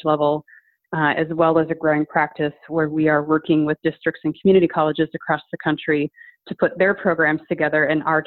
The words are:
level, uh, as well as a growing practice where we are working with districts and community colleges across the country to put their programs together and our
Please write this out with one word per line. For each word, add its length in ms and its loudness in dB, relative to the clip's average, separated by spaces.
level, 400 0
uh, 220 0
as 140 -2
well 280 2
as 120 0
a 40 -2
growing 320 0
practice 460 -2
where 200 -2
we 200 0
are 140 2
working 420 2
with 180 -2
districts 420 -4
and 160 -4
community 280 6
colleges 460 0
across 280 -4
the 100 -8
country 480 -2
to 80 -6
put 220 0
their 160 2
programs 540 0
together 360 0
and 200 0
our 220 0